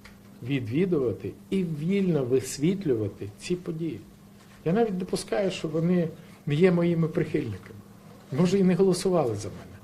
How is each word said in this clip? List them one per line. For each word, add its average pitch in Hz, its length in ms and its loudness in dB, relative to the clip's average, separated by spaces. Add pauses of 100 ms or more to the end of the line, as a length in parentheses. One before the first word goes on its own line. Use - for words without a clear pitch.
(420)
відвідувати 135 880 -2 (180)
і 190 140 0
вільно 165 600 0
висвітлювати 131 1040 0 (100)
ці - 180 -4
події. 160 440 -8 (640)
Я 156 80 2
навіть 214 260 2
допускаю, 196 520 -2
що - 180 -6
вони 170 400 2 (380)
не 143 80 0
є 180 180 6
моїми 170 360 2
прихильниками. - 720 -4 (520)
Може, 180 260 4
і 196 40 4
не 180 120 6
голосували 175 600 2
за 101 140 -8
мене. - 360 -14